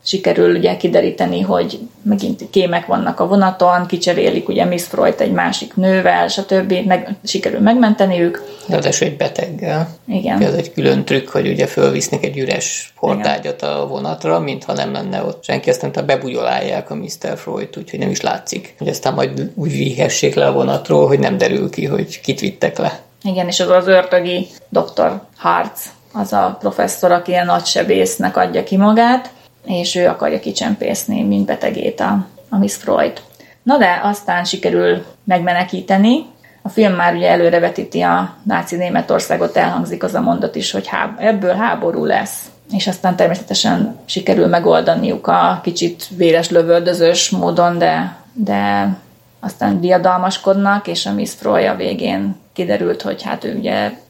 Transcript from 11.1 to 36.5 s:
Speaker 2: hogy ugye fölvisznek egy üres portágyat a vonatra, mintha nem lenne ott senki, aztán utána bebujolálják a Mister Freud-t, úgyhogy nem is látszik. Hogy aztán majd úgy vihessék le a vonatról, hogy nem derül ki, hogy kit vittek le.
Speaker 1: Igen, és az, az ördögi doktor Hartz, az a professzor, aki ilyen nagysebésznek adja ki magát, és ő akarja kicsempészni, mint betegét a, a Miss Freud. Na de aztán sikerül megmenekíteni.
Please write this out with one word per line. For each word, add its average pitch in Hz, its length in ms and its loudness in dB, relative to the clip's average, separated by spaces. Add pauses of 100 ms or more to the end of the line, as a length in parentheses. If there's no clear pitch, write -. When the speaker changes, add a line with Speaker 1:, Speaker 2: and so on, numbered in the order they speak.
Speaker 2:
hogy - 180 0
ugye - 180 0
fölvisznek - 580 0
egy 143 140 -6
üres - 640 -6
portágyat 73 600 -2
a 73 280 -4
vonatra, 156 500 -2
mintha 143 340 -6
nem 135 180 -4
lenne 95 320 -6
ott - 200 -8
senki, - 260 -4
aztán - 200 -2
utána - 160 -6
bebujolálják 131 840 -2
a 151 60 -10
Mister - 420 -10
Freud-t, - 400 -10
úgyhogy - 220 -12
nem - 100 -2
is - 120 -4
látszik. - 560 -6
Hogy - 100 -6
aztán 143 260 -2
majd 135 420 -4
úgy 160 160 -4
vihessék 139 640 0
le - 100 4
a - 60 4
vonatról, 139 560 2
hogy 139 120 4
nem 139 180 0
derül - 320 0
ki, 156 160 -6
hogy - 360 -4
kit - 180 -4
vittek - 380 -2
le. - 220 -4 (240)
Speaker 1:
Igen, 185 240 -2
és 175 120 -4
az, 180 100 0
az 180 180 4
ördögi 180 600 2 (220)
doktor - 520 0 (160)
Hartz, 175 440 -2 (320)
az 208 200 -6
a 196 260 0
professzor, - 520 -2
aki 175 200 0
ilyen 180 140 2
nagysebésznek 185 920 0
adja 180 260 0
ki 196 140 -2
magát, 233 520 4 (360)
és 175 300 -4
ő 180 120 4
akarja - 320 0
kicsempészni, - 840 -4
mint 202 220 2
betegét - 540 -4
a, 190 260 0 (240)
a 220 80 -2
Miss 202 180 0
Freud. - 460 0 (420)
Na 277 140 4
de 180 260 4
aztán 180 400 -2
sikerül 175 600 0 (180)
megmenekíteni. 185 1040 2 (360)